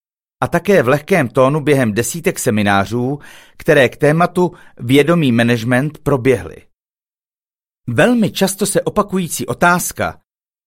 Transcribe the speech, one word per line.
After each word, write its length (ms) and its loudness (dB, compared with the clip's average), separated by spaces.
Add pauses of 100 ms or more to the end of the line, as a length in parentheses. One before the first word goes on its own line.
(420)
a 60 0
také 340 2
v 60 -2
lehkém 400 0
tónu 320 0
během 320 0
desítek 460 -4
seminářů, 800 -2 (380)
které 320 4
k 80 -16
tématu 560 0 (260)
vědomý 540 2
management 640 0
proběhly. 680 -2 (1200)
Velmi 440 2
často 360 -2
se 160 -2
opakující 640 -4
otázka: 720 -2 (460)